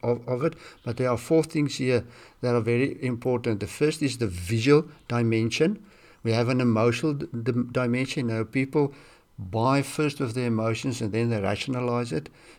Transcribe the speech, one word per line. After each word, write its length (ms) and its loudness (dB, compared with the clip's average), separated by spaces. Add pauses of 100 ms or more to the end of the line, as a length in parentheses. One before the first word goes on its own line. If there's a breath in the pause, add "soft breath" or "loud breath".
of, 240 0
of 160 -2
it, 100 0 (320 loud breath)
but 120 -4
there 120 0
are 80 2
four 260 4
things 340 -2
here 280 2 (360 loud breath)
that 120 2
are 80 4
very 420 0
important. 560 -2
The 60 -4
first 380 -2
is 160 -2
the 80 0
visual 580 4 (220 loud breath)
dimension. 760 2 (380 loud breath)
We 120 0
have 160 2
an 120 2
emotional 540 2
d-, 100 -6 (160)
dim-, 300 0
dimension. 580 -2
You 60 -2
know, 100 0
people 480 0 (460 loud breath)
buy 440 0
first 360 -2
with 140 -2
their 140 -2
emotions 540 -2
and 100 -2
then 180 0
they 100 0
rationalize 720 -2
it. 180 -4 (300 loud breath)